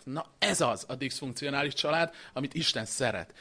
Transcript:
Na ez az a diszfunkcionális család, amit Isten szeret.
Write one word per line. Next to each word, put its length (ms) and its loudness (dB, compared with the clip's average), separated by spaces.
Na 220 -6
ez 220 4
az 280 2
a 60 -4
diszfunkcionális 800 -2
család, 400 2
amit 220 -4
Isten 300 0
szeret. 560 -2